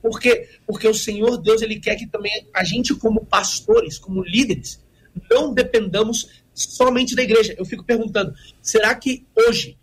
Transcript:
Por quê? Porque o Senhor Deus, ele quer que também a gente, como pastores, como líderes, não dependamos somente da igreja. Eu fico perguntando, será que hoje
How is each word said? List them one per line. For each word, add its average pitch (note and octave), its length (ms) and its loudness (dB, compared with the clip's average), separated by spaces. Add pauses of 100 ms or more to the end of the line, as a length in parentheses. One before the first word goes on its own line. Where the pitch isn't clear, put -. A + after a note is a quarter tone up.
Por A3+ 180 -2
quê? - 300 2 (180)
Porque A3 220 0
o G#3+ 60 4
Senhor A3 420 -2
Deus, G#3+ 260 2
ele A3 160 -4
quer G#3+ 160 -2
que A3 120 -12
também G#3 260 -6 (200)
a F#3+ 120 0
gente, A#3 300 -2
como A3 300 0
pastores, - 720 0
como F#3+ 240 -6
líderes, F3+ 580 -2 (500)
não C#4 240 2
dependamos A3 760 0 (240)
somente B3+ 640 0
da B3 80 0
igreja. A3+ 340 2
Eu F#3+ 80 -6
fico F#3 200 -12
perguntando, G#3+ 500 -2 (260)
será A3 340 2
que B3+ 300 -6 (120)
hoje A3 460 2